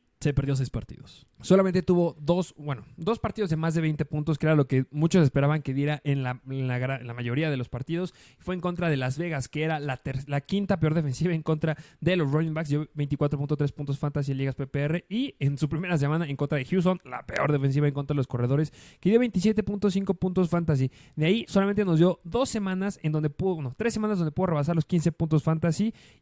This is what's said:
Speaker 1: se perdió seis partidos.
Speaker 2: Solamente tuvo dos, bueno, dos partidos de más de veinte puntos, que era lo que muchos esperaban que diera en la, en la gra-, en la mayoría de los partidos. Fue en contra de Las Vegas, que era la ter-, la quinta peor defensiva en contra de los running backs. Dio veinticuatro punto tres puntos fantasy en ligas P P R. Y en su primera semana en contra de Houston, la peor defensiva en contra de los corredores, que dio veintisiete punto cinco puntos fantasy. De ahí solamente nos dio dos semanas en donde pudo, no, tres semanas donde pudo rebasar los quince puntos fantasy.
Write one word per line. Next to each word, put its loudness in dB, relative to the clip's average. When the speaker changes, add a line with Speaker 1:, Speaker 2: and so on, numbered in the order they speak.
Speaker 1:
se 0
perdió 0
seis -2
partidos. -12
Speaker 2:
Solamente 6
tuvo 2
dos, 0
bueno, -8
dos -4
partidos -4
de 0
más 0
de 2
veinte 0
puntos, -2
que 0
era 6
lo 6
que 2
muchos 4
esperaban 4
que -6
diera -2
en 0
la, -6
en -4
la -2
gra-, -4
en -14
la -10
mayoría -2
de -2
los -4
partidos. -4
Fue -6
en -6
contra -2
de 2
Las -2
Vegas, -4
que -4
era -2
la -4
ter-, -8
la -2
quinta 0
peor 2
defensiva 0
en -2
contra -2
de 2
los 2
running 2
backs. -4
Dio 0
veinticuatro 0
punto -2
tres 0
puntos -6
fantasy -2
en -4
ligas -2
P -6
P -4
R. -2
Y -4
en 0
su -2
primera -2
semana 0
en -4
contra -2
de -2
Houston, 2
la -12
peor 0
defensiva 2
en 0
contra -4
de 0
los 0
corredores, 0
que 2
dio 6
veintisiete 0
punto -2
cinco 0
puntos 0
fantasy. 0
De 0
ahí 2
solamente 2
nos 2
dio 4
dos -2
semanas -4
en 0
donde 0
pudo, -4
no, -6
tres -2
semanas -2
donde 0
pudo -2
rebasar 0
los 2
quince 0
puntos 0
fantasy. 0